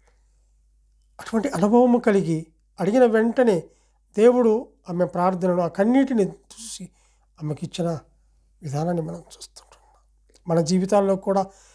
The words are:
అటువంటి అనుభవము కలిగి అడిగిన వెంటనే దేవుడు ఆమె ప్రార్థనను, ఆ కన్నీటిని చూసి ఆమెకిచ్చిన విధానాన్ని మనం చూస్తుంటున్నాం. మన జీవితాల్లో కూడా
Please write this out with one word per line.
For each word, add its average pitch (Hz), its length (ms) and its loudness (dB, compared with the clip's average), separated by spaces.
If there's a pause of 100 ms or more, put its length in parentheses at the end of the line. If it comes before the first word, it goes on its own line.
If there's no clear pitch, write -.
(1200)
అటువంటి 226 280 -2
అనుభవము 240 500 4
కలిగి 165 480 0 (340)
అడిగిన 214 240 2
వెంటనే 226 560 2 (560)
దేవుడు 240 520 2 (200)
ఆమె 175 160 -2
ప్రార్థనను, 180 580 -2
ఆ 170 60 -2
కన్నీటిని 240 560 2
చూసి - 680 -12 (520)
ఆమెకిచ్చిన 160 560 -6 (640)
విధానాన్ని 160 400 -4
మనం 165 160 -12
చూస్తుంటున్నాం. - 840 -20 (460)
మన 170 160 0
జీవితాల్లో 190 520 0
కూడా 190 300 -2 (280)